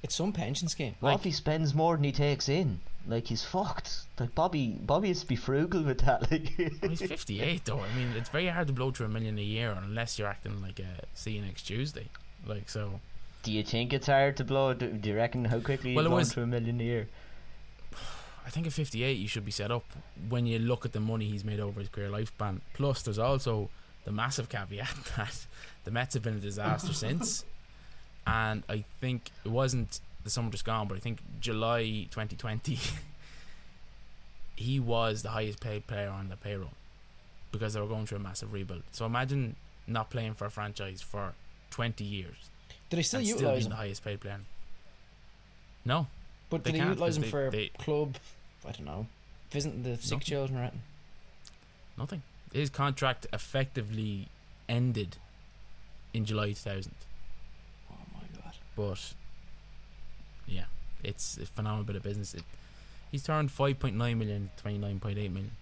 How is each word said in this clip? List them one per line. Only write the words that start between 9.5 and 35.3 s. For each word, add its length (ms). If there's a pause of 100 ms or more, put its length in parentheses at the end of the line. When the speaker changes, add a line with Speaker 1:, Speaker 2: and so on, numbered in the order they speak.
Speaker 2:
unless 340
you're 120
acting 320
like 180
a 240 (100)
see 180
you 100
next 220
Tuesday. 440 (400)
Like, 220
so. 320 (420)
Speaker 3:
Do 80
you 120
think 300
it's 140
hard 300
to 80
blow? 280
Do, 140
do 220
you 60
reckon 300
how 140
quickly 340
Speaker 2:
Well, 120
Speaker 3:
you 20
Speaker 2:
it 40
Speaker 3:
blow 60
Speaker 2:
was 160
Speaker 3:
through 100
a 40
million 320
a 40
year? 240 (1400)
Speaker 2:
I 40
think 160
at 60
fifty-eight 440
you 100
should 180
be 60
set 200
up 140 (440)
when 160
you 140
look 260
at 80
the 60
money 280
he's 160
made 160
over 200
his 100
career 200
lifespan. 520 (140)
Plus, 260
there's 160
also 520 (340)
the 80
massive 380
caveat 380 (160)
<laughs> 140
that 280 (380)
the 60
Mets 240
have 80
been 140
a 40
disaster 540
Speaker 3:
<laughs> 120
Speaker 2:
since. 380 (840)
And 420
I 140 (180)
think 300 (120)
it 60
wasn't 500 (240)
the 60
summer 220
just 140
gone, 220
but 80
I 40
think 220 (180)
July 720
twenty 240
twenty, 420 (840)
<laughs> 920
he 240
was 420
the 80
highest 300